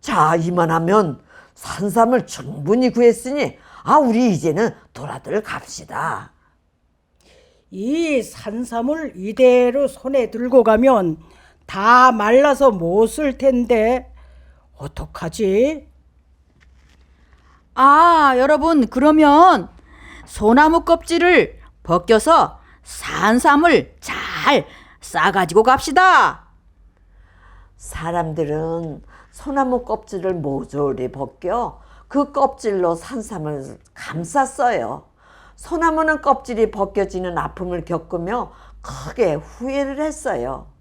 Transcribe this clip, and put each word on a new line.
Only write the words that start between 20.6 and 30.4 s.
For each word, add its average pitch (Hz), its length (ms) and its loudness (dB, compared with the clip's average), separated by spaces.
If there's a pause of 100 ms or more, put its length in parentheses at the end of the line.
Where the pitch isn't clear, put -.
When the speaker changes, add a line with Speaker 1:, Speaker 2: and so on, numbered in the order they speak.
Speaker 3:
껍질을 330 760 2 (220)
벗겨서 214 800 2 (220)
산삼을 254 1160 0
잘 - 680 -4 (340)
싸가지고 180 640 0
갑시다. 262 840 2 (1300)
Speaker 1:
사람들은 160 1300 -6 (280)
소나무 254 540 -4
껍질을 196 500 -6
모조리 135 800 -6